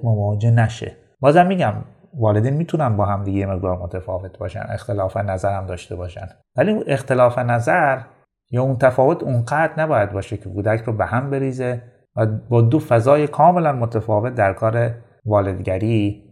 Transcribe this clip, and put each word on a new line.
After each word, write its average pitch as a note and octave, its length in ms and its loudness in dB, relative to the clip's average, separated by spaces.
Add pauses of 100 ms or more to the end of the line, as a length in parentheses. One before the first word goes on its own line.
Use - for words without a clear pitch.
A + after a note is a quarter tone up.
مواجه G#2 480 0
نشه. - 460 0 (220)
بازم D3+ 260 6
می‌گم F3 280 0 (400)
والدین A2 400 2
می‌تونن D3+ 440 -2
با G2+ 80 2
هم G2+ 180 -4
دیگه G2 160 -2
یه G2 60 -2
مقدار F#2 320 -2
متفاوت F#2 600 -8
باشن، G#2 320 -8
اختلاف G2+ 480 -4
نظر G2 400 -2
هم F#2 80 -8
داشته F2+ 300 -10
باشن، F2+ 320 -12 (280)
ولی E3 160 2
اون G#3+ 160 -2
اختلاف B2+ 500 2
نظر B2+ 600 2 (520)
یا A#2+ 120 0
اون C3 140 -2
تفاوت C3+ 460 4
اونقدر D3 540 0
نباید C3+ 340 0
باشه G2 260 -6
که - 120 -12
کودک G#2 320 0
رو A#2 120 -4
به G2 120 0
هم B2+ 240 -2
بریزه B2+ 520 -4 (340)
و A#2 100 2 (240)
با A#2+ 120 6
دو A#2+ 180 4
فضای C#3+ 480 4
کاملاً D#3+ 460 4
متفاوت A#2 600 -2
در G2 180 2
کار A#2 380 0 (340)
والدگری G2+ 1080 0